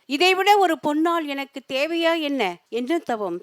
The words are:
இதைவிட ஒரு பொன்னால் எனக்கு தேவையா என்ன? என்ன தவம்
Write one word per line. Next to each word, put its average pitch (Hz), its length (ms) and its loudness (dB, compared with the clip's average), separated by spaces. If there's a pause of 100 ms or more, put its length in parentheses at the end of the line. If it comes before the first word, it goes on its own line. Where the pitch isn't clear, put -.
இதைவிட 370 520 4
ஒரு 330 240 2
பொன்னால் 320 420 0
எனக்கு 277 360 -8 (120)
தேவையா 330 480 0
என்ன? 254 360 -4 (120)
என்ன 247 300 -4
தவம் 202 440 -6